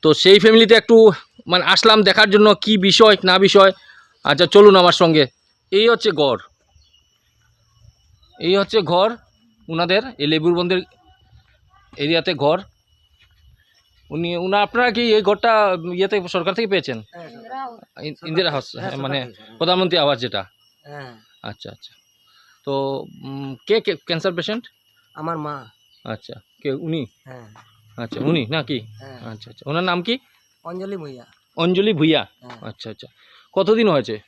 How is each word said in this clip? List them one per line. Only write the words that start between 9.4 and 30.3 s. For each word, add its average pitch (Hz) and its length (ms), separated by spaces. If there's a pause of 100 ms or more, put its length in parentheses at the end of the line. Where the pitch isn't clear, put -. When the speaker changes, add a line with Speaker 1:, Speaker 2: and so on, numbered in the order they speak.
Speaker 1:
উনাদের, 170 340 (160)
এই 143 100
লেবুর 160 300
বন্দের 180 240 (1160)
এরিয়াতে 160 360
ঘর। 151 280 (1500)
উনি, 170 280
উনা-, 190 260
আপনারা 240 280
কি 233 220
এই 214 80
ঘরটা 208 560 (160)
ইয়েতে 190 340
সরকার 180 260
থেকে 226 140
পেয়েছেন? 143 340 (100)
Speaker 2:
হ্যাঁ, 175 180
সরকার। 233 720
Speaker 1:
ইন-, 156 240
ইন্দিরা 165 240
আবাস, 139 240
Speaker 2:
হ্যাঁ, 185 200
Speaker 1:
মানে, 139 240
Speaker 2:
সরকার 123 120
থেকে, - 100
সরকার। - 160
Speaker 1:
প্রধানমন্ত্রী 180 400
আবাস 143 220
যেটা? 104 260 (380)
Speaker 2:
হ্যাঁ। 139 340 (260)
Speaker 1:
আচ্ছা, 104 260
আচ্ছা। - 320 (640)
তো, 139 400 (180)
উম, 135 320 (120)
কে, 220 140
কে 185 140
ক্যান্সার 170 380
পেশেন্ট? 208 300 (520)
Speaker 2:
আমার 160 220
মা। 147 280 (400)
Speaker 1:
আচ্ছা, - 280 (300)
কে 139 80
উনি? 156 340 (200)
Speaker 2:
হ্যাঁ। 127 220 (500)
Speaker 1:
আচ্ছা, 120 220
উনি 147 260
নাকি? 143 340
Speaker 2:
হ্যাঁ। 110 340
Speaker 1:
আচ্ছা, 113 360
আচ্ছা। - 200
ওনার 165 140
নাম 180 180
কি? 233 160 (460)